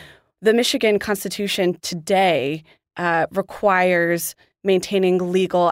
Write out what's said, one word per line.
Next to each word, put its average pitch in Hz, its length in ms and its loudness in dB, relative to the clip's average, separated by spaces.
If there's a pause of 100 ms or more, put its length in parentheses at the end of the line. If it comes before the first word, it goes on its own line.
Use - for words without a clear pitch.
(420)
the 214 120 4
Michigan 233 460 2
Constitution 196 800 -4
today, 160 800 0 (360)
uh, 170 340 0
requires 180 1040 0 (300)
maintaining 185 640 0
legal 180 400 2